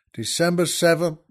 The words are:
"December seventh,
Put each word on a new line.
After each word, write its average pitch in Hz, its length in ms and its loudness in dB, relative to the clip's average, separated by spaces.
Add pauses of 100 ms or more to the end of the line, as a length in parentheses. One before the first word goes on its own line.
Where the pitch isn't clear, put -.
(140)
"December 170 540 -2
seventh, 165 500 0 (140)